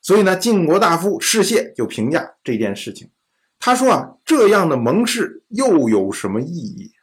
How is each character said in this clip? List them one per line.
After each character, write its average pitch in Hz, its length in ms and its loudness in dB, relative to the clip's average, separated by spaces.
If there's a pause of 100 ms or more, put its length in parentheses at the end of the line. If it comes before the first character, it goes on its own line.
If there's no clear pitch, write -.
所 202 160 2
以 214 60 4
呢， 185 120 2
晋 190 300 0
国 160 120 2
大 175 200 2
夫 190 240 -2
士 208 240 2
燮 - 280 -2
就 117 120 -4
评 113 260 -4
价 - 220 -4 (100)
这 120 140 -4
件 101 180 -2
事 - 160 -12
情， - 180 -20 (480)
他 247 160 0
说 254 160 2
啊 147 260 -2 (100)
，“这 247 240 4
样 196 180 4
的 147 80 0
盟 143 320 0
誓 - 400 -6
又 208 400 0
有 98 240 2
什 - 160 -8
么 104 140 -4
意 156 100 -8
义？ 101 400 -12 (120)